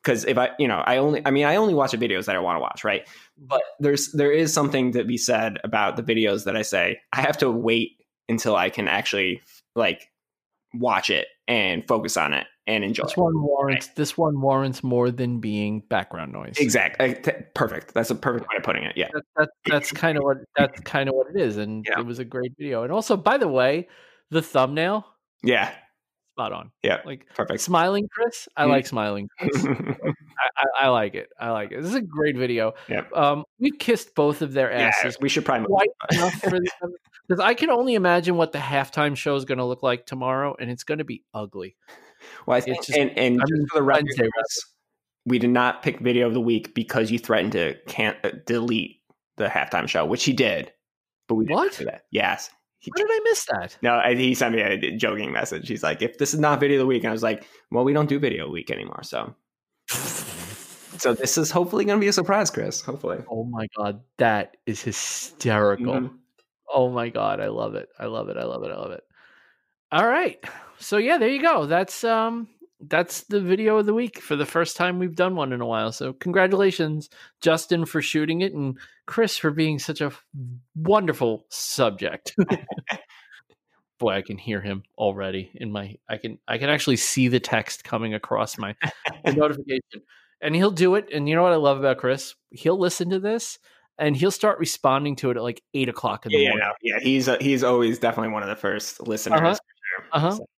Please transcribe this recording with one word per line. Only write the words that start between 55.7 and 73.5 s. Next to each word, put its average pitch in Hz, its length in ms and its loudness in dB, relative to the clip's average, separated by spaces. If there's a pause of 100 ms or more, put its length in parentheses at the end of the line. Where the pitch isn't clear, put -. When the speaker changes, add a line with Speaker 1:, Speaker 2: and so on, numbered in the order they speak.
Speaker 1:
like, 78 200 -2
"If - 160 -4
this 143 140 -2
is 156 80 -2
not 147 200 4
video 143 180 4
of - 20 4
the 131 60 4
week," 127 180 2
and 117 60 0
I - 20 -2
was 110 100 -4
like, 110 240 -2 (240)
"Well, 123 140 2
we 139 80 4
don't 151 160 2
do 151 100 0
video 117 260 -2
of 69 40 -8
the 73 40 -8
week - 180 -8
anymore, 50 320 -8
so." - 320 -8 (540)
Speaker 2:
<laughs> - 380 -6 (760)
Speaker 1:
So 123 140 2
this 127 240 0
is 151 120 0
hopefully 180 360 0
gonna 202 120 2
be 202 100 2
a 202 40 2
surprise, 196 380 2
Chris. - 320 -6
Hopefully. 127 380 -6 (100)
Speaker 2:
Oh 113 140 -6
my 113 300 -6
God, 104 280 -4 (160)
that 107 480 0
is 107 160 -6
hysterical. 107 1120 0
Speaker 1:
Mm-hmm. 127 200 -4 (600)
Speaker 2:
Oh 127 160 4
my 120 180 -4
God, 107 320 -2
I 107 60 -2
love 110 280 -4
it. - 140 -8 (100)
I - 60 -10
love 110 240 -8
it. - 80 -8
I - 80 -6
love 60 200 -6
it. - 60 -8
I - 60 -8
love - 140 -10
it. 87 120 -14 (880)
All 180 160 4
right. 302 380 0 (340)
So - 200 -2
yeah, 262 180 4
there 240 140 4
you 269 100 -2
go. 294 240 4
That's, 175 400 0
um, 226 440 0 (400)
that's 170 360 0
the 208 160 0
video 214 380 2